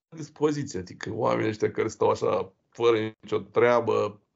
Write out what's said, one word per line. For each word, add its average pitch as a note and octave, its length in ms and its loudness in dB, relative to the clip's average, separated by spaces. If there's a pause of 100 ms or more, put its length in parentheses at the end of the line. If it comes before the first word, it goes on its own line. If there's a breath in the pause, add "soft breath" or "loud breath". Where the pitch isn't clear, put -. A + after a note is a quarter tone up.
(160)
dispoziție, D3 640 -4
adică - 340 -10
oamenii A#2 360 0
ăștia G#2+ 220 -2
care G#2+ 160 -2
stau G#2+ 220 0
așa, G2 440 -2 (160)
fără A#2 280 2
nicio A2 420 -4
treabă, G#2+ 800 2 (160)